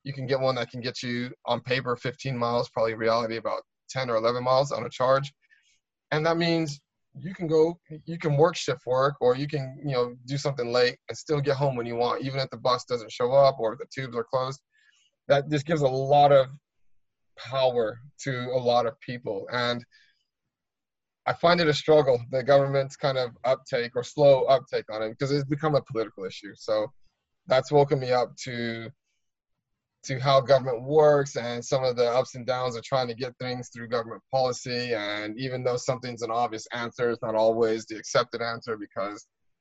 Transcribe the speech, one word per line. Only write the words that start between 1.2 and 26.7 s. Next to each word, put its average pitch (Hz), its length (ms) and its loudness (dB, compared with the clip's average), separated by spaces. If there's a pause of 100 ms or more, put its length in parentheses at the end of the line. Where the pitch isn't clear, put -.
on 120 140 -2
paper 127 380 -4
fifteen 127 400 -8
miles, 120 320 -2
probably 113 240 -2
reality 113 420 0
about 107 280 -6 (260)
ten 131 200 -6
or 117 60 0
eleven 120 280 0
miles 131 280 2
on 110 140 -4
a 117 40 -8
charge. 135 440 0 (800)
And 151 140 0
that 165 120 2
means 165 420 0 (340)
you 147 200 -12
can 180 140 -8
go, 160 300 4 (280)
you 165 120 -8
can 147 200 0
work 165 180 4
shift - 300 -6
work, 131 340 2
or 123 160 4
you 139 100 -4
can, 139 380 -8
you 147 80 -4
know, 123 240 -2 (100)
do 139 120 -6
something 135 340 -4
late 123 260 2 (120)
and 110 80 -8
still 147 240 -2
get 135 160 0
home 139 180 0
when 120 100 -4
you 120 120 -6
want, 120 260 0
even 135 160 -6
if 123 120 -4
the 123 60 -14
bus 123 280 -2
doesn't 113 260 -6
show 123 220 -2
up 135 260 6
or 113 160 -2
the 131 180 -12
tubes 127 220 -8
are 117 80 -4
closed. 131 380 -4 (640)
That 139 220 2
just 147 160 -2
gives 156 160 0
a 139 60 4
lot 139 440 6
of 135 160 8 (880)
power 120 640 0 (220)
to 139 100 -4 (240)
a - 20 2
lot 120 280 2
of 113 160 -6
people. 117 500 -8
And 120 320 -2 (1400)
I 127 80 0
find 175 280 2
it 165 60 4
a 143 80 4
struggle, 143 440 4 (120)
the 131 120 -2
government's 139 520 2
kind 135 220 -2
of 123 140 -2 (120)
uptake 123 520 -2
or 120 80 -4
slow 139 420 4
uptake 131 460 4
on 110 120 -4
it, 110 60 -4
because 131 220 -4
it's 143 140 0
become 147 300 0
a 131 80 4
political 107 420 -6
issue. 98 300 -12
So 107 360 -4 (540)